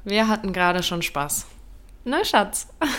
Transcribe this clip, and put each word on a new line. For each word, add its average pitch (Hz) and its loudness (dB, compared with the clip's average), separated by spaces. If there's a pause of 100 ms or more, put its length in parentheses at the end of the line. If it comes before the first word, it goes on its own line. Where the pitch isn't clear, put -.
wir 214 2
hatten 214 0
gerade 180 2
schon 170 -2
Spaß. - -4 (580)
Ne, 294 0
Schatz? - 0 (320)